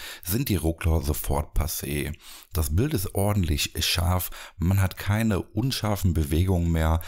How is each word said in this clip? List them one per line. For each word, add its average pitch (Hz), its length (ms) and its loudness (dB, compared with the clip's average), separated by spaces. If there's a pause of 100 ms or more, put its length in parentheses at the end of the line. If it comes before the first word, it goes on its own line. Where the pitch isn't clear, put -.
(220)
sind 117 280 -2
die 101 60 2
Ruckler 80 440 0
sofort 71 560 -2
passé. 71 580 -2 (380)
Das 78 240 0
Bild 143 180 2
ist 90 200 -4
ordentlich 98 680 0
scharf, 87 500 0 (280)
man 92 220 4
hat 92 160 0
keine 107 440 0
unscharfen 107 720 0
Bewegungen 85 580 2
mehr. 80 380 2